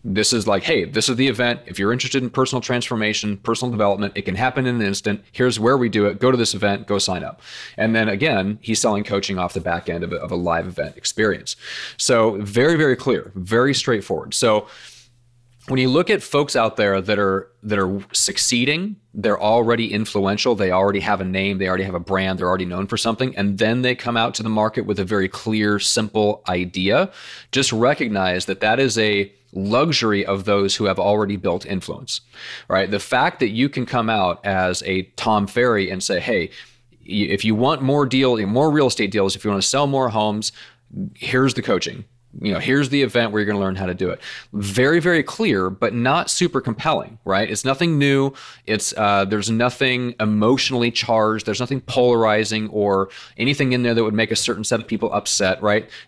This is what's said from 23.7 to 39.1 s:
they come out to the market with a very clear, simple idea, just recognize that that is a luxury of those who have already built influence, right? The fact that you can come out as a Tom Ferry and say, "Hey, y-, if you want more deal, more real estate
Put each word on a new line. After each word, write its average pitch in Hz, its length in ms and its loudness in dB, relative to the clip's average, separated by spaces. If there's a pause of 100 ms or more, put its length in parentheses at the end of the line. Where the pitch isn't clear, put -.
they 127 140 0
come 117 200 -4
out 117 180 0
to 110 100 -6
the 113 40 -2
market 107 340 0
with 98 180 -2
a 98 40 0
very 98 240 0
clear, 104 520 0
simple 107 680 0
idea, 92 640 0 (400)
just 135 220 0
recognize 107 720 2
that 95 160 -4
that 110 180 2
is 131 180 2
a 104 360 2 (200)
luxury 110 760 2
of 98 180 -2
those 101 320 2
who 107 80 -2
have 95 140 0
already 101 380 2
built 92 280 -2
influence, 95 560 -8 (480)
right? 95 220 0
The 101 100 -2
fact 135 400 0
that 123 80 2
you 117 220 0
can 127 160 -4
come 117 240 -2
out 95 340 0
as 92 380 0
a 95 200 -2 (140)
Tom 107 300 2
Ferry 110 420 2
and 92 140 -6
say, 90 180 -2
"Hey, 95 300 -2 (580)
y-, 101 220 -2
if 98 120 0
you 110 120 2
want 131 260 2
more 139 240 2
deal, 131 320 2 (100)
more 131 240 2
real 147 180 4
estate 110 220 0